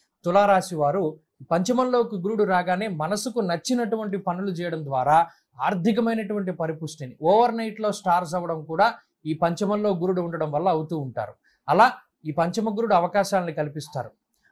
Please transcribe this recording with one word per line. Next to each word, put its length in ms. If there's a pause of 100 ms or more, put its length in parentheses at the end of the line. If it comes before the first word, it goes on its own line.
(240)
తులారాశి 520
వారు 420 (320)
పంచమంలోకి 680
గురుడు 280
రాగానే 440
మనసుకు 520
నచ్చినటువంటి 760
పనులు 320
చేయడం 340
ద్వారా 420 (340)
ఆర్థికమైనటువంటి 920
పరిపుష్టిని, 720
ఓవర్ 340
నైట్లో 360
స్టార్స్ 420
అవ్వడం 300
కూడా 300 (320)
ఈ 80
పంచమంలో 600
గురుడు 280
ఉండడం 280
వల్ల 180
అవుతూ 300
ఉంటారు. 340 (360)
అలా 240 (320)
ఈ 80
పంచమ 460
గురుడు 160
అవకాశాలను 580
కల్పిస్తారు. 580 (420)